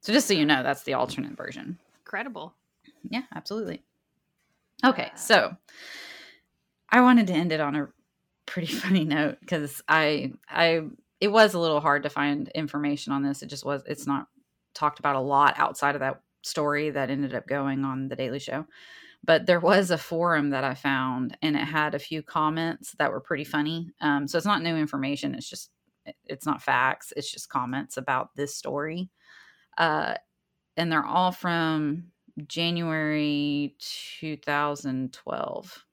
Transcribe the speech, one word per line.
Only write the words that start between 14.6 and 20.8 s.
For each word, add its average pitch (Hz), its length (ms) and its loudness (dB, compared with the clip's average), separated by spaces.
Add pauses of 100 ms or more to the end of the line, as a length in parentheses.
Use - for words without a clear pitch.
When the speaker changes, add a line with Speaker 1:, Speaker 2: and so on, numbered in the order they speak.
Speaker 1:
talked 147 240 -2
about 143 180 0
a 131 40 0
lot 139 380 4
outside 143 360 0
of 143 60 -4
that 135 200 -4 (220)
story 147 480 -2
that 135 200 -2
ended 139 240 -4
up 113 120 -6
going 139 380 -2
on 135 240 -4
The 131 80 -8
Daily 131 220 -6
Show. 143 280 -8 (600)
But 160 200 6
there 175 140 6
was 185 300 4
a 175 60 4
forum 165 540 0
that 135 140 -2
I 131 100 -2
found, 131 680 -2